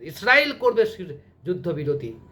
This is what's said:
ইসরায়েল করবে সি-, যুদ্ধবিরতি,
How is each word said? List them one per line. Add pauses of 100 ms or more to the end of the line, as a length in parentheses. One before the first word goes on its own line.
ইসরায়েল
করবে
সি-, (300)
যুদ্ধবিরতি, (180)